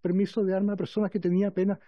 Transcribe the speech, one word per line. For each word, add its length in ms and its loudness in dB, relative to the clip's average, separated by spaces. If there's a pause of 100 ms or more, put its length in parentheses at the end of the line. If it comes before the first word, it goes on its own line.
permisos 440 0
de 80 0
arma 200 0
a 20 -6
personas 340 -2
que 100 -4
tenían 320 2
pena 360 0